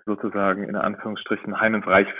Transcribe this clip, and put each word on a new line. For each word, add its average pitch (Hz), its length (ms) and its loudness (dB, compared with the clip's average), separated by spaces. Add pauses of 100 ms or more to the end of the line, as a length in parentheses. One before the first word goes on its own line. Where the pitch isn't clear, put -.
sozusagen 101 580 0
in 98 120 -6
Anführungsstrichen 104 840 -4
heim 110 160 4
ins 101 120 -2
Reich 98 200 6 (120)